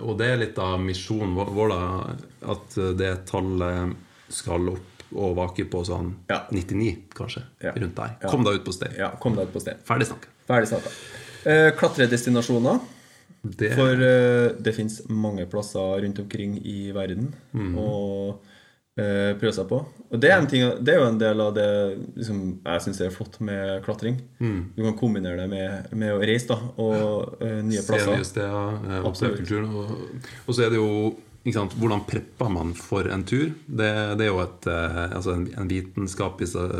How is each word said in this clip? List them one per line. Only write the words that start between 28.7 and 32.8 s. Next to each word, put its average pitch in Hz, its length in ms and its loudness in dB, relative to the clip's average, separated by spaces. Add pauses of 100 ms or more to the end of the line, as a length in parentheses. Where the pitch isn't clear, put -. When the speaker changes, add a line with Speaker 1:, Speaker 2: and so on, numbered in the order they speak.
Speaker 1:
eh, 95 140 -2
Speaker 2:
Absolutt. - 0 -
Speaker 1:
oppdage 101 340 0
kulturen. 104 360 -2
Og, 104 160 -6 (580)
og 127 60 0
så 120 120 6
er 113 40 4
det 117 60 4
jo, 107 400 2 (280)
ikke 117 100 0
sant, 101 200 0
hvordan 110 320 0
prepper - 460 -4
man 85 220 -2
for - 340 -2